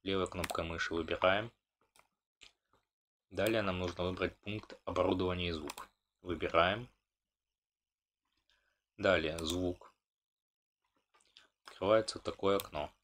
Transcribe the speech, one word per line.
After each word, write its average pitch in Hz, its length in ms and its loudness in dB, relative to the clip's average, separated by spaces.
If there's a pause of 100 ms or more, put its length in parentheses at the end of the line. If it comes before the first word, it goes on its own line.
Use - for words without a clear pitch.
Левой 95 260 0
кнопкой 87 340 -4
мыши 82 300 -4
выбираем. 90 580 2 (1800)
Далее 104 320 2
нам 92 160 0
нужно 90 260 -2
выбрать 90 320 -2
пункт - 480 -10
"Оборудование 90 640 0
и 87 40 -2
звук". 76 360 -10 (320)
Выбираем. 90 680 2 (2000)
Далее 82 400 2
"Звук". 87 560 -2 (1700)
Открывается 107 540 0
такое - 380 0
окно. 78 360 -6 (120)